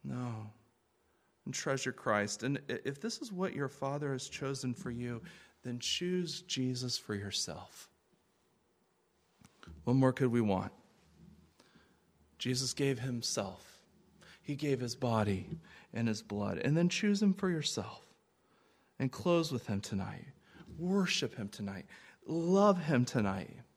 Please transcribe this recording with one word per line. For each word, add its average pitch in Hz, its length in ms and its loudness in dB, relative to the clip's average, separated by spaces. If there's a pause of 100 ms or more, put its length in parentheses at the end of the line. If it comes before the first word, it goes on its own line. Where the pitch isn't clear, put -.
No. 123 460 -6 (960)
And 135 80 -8
treasure 135 380 -2
Christ. 104 500 0
And 131 260 0
i-, 120 160 -2
if 139 160 -4
this 226 200 -6
is 240 120 -10
what 185 220 -2
your 139 160 -2
Father 139 420 -4
has 131 160 -4
chosen 135 460 -4
for 123 160 -8
you, 120 320 -6 (440)
then 123 140 -6
choose 180 640 -2
Jesus 127 540 -2
for - 180 -4
yourself. - 760 -6 (1900)
What 123 120 2
more 131 180 6
could 131 180 2
we 120 80 4
want? 98 320 2 (1700)
Jesus 127 360 0
gave 139 260 2
himself. 117 840 -4 (600)
He 147 120 -4
gave 139 240 2
his 120 160 -4
body 104 640 2 (340)
and 117 160 0
his 107 140 0
blood. 101 380 -2
And 147 180 2
then 175 100 6
choose 202 340 2
him 202 120 6
for 185 160 0
yourself. 147 560 -2 (920)
And 131 120 0
close 170 400 2
with 120 140 -2
him 98 160 0
tonight. 101 440 -4 (520)
Worship 180 580 0
him 101 140 -6
tonight. 98 380 -8 (400)
Love 180 500 6
him 147 260 4
tonight. 98 540 0 (200)